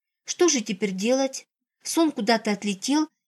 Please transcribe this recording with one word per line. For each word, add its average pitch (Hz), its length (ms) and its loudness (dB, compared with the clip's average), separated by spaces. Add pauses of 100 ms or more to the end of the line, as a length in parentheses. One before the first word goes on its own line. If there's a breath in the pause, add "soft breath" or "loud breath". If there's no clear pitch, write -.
(240)
Что - 240 2
же 277 120 2
теперь 214 300 -4
делать? 254 560 -2 (360)
Сон 330 280 2
куда-то 220 420 0
отлетел, 208 560 -2 (200)